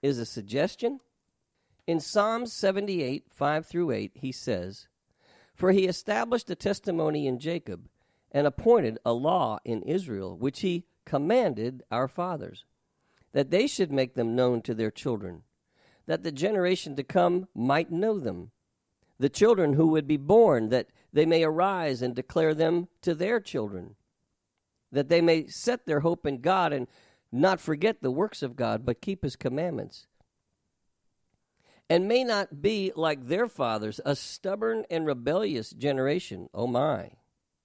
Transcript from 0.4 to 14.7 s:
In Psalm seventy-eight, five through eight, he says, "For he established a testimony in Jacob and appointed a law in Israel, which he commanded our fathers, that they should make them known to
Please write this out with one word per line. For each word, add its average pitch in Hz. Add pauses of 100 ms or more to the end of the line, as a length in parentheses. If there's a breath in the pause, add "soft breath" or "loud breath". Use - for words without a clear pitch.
In 165
Psalm 226
seventy-eight, 190
five 151
through 170
eight, 104
he 131
says, 95 (640 soft breath)
"For 185
he 190
established 226
a 180
testimony 160
in 127
Jacob 139 (440)
and 143
appointed 147
a 120
law 131
in 113
Israel, 110
which 127
he 175 (180)
commanded 143
our 123
fathers, 175 (680)
that 139
they 202
should 180
make 131
them 117
known 123
to 120